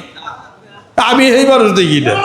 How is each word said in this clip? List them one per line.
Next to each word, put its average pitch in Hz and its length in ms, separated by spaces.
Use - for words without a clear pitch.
আমি 254 320
এই 262 200
মানুষ 233 240
দেখি 165 300
না"? 113 100